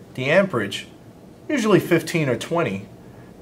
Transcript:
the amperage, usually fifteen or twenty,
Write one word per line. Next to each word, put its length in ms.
the 100
amperage, 640
usually 300
fifteen 500
or 80
twenty, 500